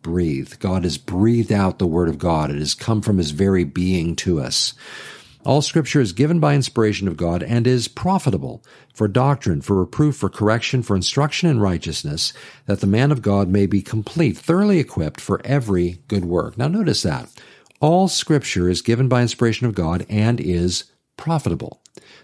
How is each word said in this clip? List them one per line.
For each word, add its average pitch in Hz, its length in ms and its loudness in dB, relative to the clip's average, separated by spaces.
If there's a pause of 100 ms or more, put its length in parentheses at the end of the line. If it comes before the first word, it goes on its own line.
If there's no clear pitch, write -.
breathed. 82 560 -2
God 92 260 -2
has 80 140 -4
breathed 110 540 2
out 98 260 2
the 95 80 2
Word 82 240 2
of 73 80 -4
God. 78 320 0
It 71 80 -4
has 76 160 -4
come 110 260 -2
from 101 160 0
His 80 140 0
very 92 340 2
being 85 520 0
to 87 220 0
us. - 360 -4 (720)
"All 139 160 4
Scripture 147 400 0
is 95 100 0
given 151 280 2
by 147 140 4
inspiration 107 540 0
of - 80 -4
God 87 260 -2
and 117 240 0
is 123 220 2
profitable 135 720 -2 (300)
for 107 160 0
doctrine, 127 540 0
for 98 140 0
reproof, 143 400 0
for 98 120 -2
correction, 110 540 0
for 104 120 -2
instruction 143 540 0
in 127 120 2
righteousness, 80 760 -2 (320)
that 101 140 -2
the 101 60 -2
man 117 240 4
of 131 120 0
God 101 260 2
may 98 160 2
be 98 160 0
complete, 110 560 -2
thoroughly 190 420 2
equipped 80 440 -4
for - 200 -2
every 95 640 0
good 95 180 -2
work." 87 320 -2
Now 131 100 0
notice 185 340 0
that. 139 280 -4 (500)
All 175 280 4
Scripture 101 600 0
is 90 140 0
given 120 260 2
by 123 140 4
inspiration 117 440 0
of 110 80 -2
God 87 360 -2
and 110 280 2
is 90 460 -2 (320)
profitable. - 640 -4 (440)